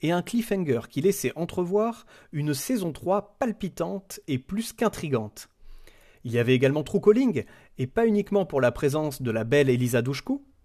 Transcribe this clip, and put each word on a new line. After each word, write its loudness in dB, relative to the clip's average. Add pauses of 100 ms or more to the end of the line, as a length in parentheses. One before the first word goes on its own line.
et 0
un 0
cliffhanger -2
qui -4
laissait 0
entrevoir -2 (260)
une -2
saison -2
trois -2
palpitante -6
et -2
plus -8
qu'intrigante. -4 (760)
Il -6
y 0
avait 4
également 4
True -2
Calling, 4 (340)
et -2
pas 0
uniquement 2
pour -2
la 4
présence -2
de -2
la -2
belle 4
Elisa 2
Dushku. -4 (200)